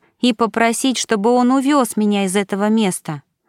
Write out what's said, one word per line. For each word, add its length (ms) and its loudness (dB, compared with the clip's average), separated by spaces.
и 140 2
попросить, 640 -2
чтобы 320 0
он 220 2
увёз 440 0
меня 300 0
из 100 -2
этого 320 -2
места. 540 -2